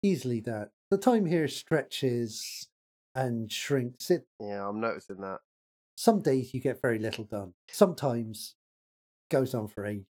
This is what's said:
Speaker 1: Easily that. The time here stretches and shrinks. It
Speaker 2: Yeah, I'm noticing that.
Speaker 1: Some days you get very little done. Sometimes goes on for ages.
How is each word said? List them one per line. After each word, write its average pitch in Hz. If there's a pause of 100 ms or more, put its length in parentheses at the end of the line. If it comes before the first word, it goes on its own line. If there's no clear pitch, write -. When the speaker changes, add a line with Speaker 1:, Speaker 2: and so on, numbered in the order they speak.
Speaker 1:
Easily 127
that. 110 (220)
The 196
time 226
here 160
stretches - (480)
and 117
shrinks. 127
It 175 (120)
Speaker 2:
Yeah, 101
I'm 104
noticing 98
that. 95 (560)
Speaker 1:
Some 208
days 131
you 131
get 127
very 117
little 110
done. 101 (160)
Sometimes 120 (760)
goes 131
on 107
for 101
ages. 104